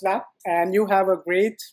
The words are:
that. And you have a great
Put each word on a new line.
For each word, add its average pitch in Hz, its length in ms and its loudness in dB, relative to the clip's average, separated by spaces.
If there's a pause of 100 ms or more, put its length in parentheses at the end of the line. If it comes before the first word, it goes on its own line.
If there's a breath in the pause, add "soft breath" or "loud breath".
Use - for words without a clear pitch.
that. 196 200 -2 (220)
And 175 280 0
you 208 140 2
have 190 220 2
a 180 80 2
great 190 380 -2 (180)